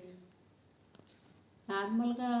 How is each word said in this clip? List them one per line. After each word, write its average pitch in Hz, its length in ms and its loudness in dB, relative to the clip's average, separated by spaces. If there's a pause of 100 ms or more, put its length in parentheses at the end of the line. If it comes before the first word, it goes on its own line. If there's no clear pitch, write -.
(1700)
నార్మల్గా 233 720 0